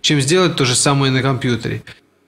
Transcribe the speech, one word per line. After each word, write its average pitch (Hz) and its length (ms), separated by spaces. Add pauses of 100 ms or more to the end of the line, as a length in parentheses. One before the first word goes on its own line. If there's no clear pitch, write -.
чем 151 180
сделать 170 340
то 143 100
же 123 120
самое 139 340
на 131 120
компьютере. 120 600 (460)